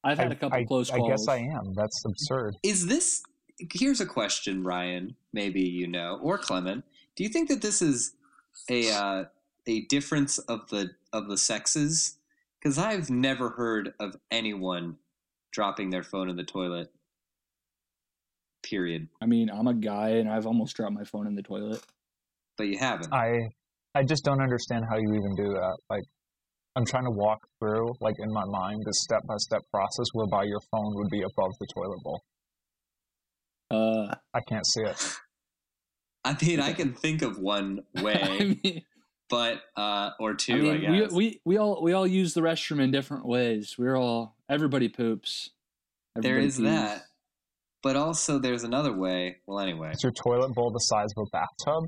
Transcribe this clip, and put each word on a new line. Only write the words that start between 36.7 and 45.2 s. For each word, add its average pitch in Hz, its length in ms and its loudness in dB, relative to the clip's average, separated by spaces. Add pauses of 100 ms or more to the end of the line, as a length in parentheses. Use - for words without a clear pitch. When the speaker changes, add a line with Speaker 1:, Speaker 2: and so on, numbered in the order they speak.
Speaker 1:
Okay. - 120 -2
Speaker 3:
can 127 120 0
think 156 280 0
of 104 160 -2
one 98 500 0
Speaker 1:
<laughs> - 140 -20
Speaker 3:
way, 107 200 4
Speaker 1:
I 190 160 0 (260)
mean, 170 180 -2 (480)
Speaker 3:
but, 117 320 0 (140)
uh, 104 420 0
or 107 160 -2
two, - 180 0
Speaker 1:
I - 40 6
Speaker 3:
I - 40 6 (180)
Speaker 1:
mean, 120 140 0
we, 196 80 6
Speaker 3:
guess. 208 120 2
Speaker 1:
we, 214 320 2
we 180 140 4
all, 208 240 2
we 170 100 4
all 190 140 4
use 185 280 4
the 170 80 2
restroom 160 380 2
in 131 100 6
different 139 360 -2
ways. 117 520 0
We're 131 180 2
all, 117 400 0 (120)
everybody 139 400 2
poops. - 600 -4 (680)